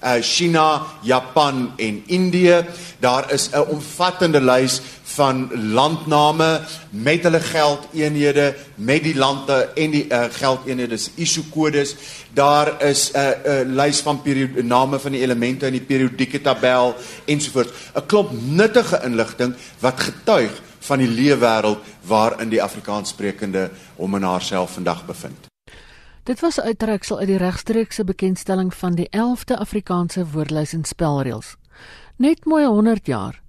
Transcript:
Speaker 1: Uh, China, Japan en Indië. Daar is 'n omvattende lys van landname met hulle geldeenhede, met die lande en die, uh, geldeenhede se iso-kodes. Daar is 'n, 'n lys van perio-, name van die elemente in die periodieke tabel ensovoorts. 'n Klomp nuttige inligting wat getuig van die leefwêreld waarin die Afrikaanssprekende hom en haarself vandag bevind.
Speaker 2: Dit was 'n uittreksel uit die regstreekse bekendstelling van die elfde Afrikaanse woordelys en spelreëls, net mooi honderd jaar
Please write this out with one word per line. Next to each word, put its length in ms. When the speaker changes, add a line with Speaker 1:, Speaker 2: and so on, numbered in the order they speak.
Speaker 1:
Uh, 180
China, 600
Japan 760
en 300
Indië. 580
Daar 320
is 200
'n 180
omvattende 720
lys 400
van 460
landname 880
met 340
hulle 160
geldeenhede, 1160
met 280
die 120
lande 600
en 160
die, 180
uh, 220
geldeenhede 640
se 180
iso-kodes. 800
Daar 500
is 300
'n, 200
'n 300
lys 240
van 220
perio-, 420
name 360
van 120
die 100
elemente 440
in 80
die 80
periodieke 600
tabel 540
ensovoorts. 460
'n 100
Klomp 260
nuttige 720
inligting 520
wat 200
getuig 640
van 180
die 100
leefwêreld 680
waarin 480
die 140
Afrikaanssprekende 1080
hom 200
en 80
haarself 480
vandag 340
bevind. 440
Speaker 2:
Dit 160
was 180
'n 40
uittreksel 560
uit 100
die 100
regstreekse 680
bekendstelling 680
van 220
die 140
elfde 480
Afrikaanse 680
woordelys 480
en 100
spelreëls, 720
net 280
mooi 200
honderd 400
jaar 440